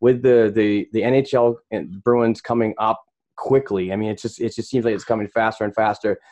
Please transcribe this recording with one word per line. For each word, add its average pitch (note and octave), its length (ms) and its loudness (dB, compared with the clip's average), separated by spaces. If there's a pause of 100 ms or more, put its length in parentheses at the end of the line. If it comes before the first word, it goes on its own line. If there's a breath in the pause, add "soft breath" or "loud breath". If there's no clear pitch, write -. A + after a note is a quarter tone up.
with B2 200 4
the, A#2+ 340 4
the, G#2 380 0
the A2 100 0
N B2+ 120 2
H C3+ 180 0
L A#2+ 240 2 (140)
and G2 320 -8
Bruins A#2+ 380 2
coming A2+ 360 -2
up - 260 -2 (340)
quickly, G2+ 540 -2
I G2 40 -4
mean, G#2+ 160 -2
it G#2+ 100 -8
just, - 180 -8
it A#2 140 -4
just - 160 -10
seems A#2+ 160 0
like A2+ 80 0
it's F#2+ 100 -6
coming G#2 260 -2
faster A2 340 -2
and G2+ 100 -4
faster. G#2+ 460 -2 (120 soft breath)